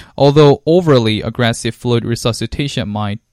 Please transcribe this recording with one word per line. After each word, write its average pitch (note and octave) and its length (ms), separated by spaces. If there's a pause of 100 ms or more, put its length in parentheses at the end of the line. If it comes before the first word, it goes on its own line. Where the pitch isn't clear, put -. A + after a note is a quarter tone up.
(160)
although C#3+ 480
overly C3 580
aggressive A2+ 520
fluid A#2+ 300
resuscitation A#2 840
might G#2 300 (140)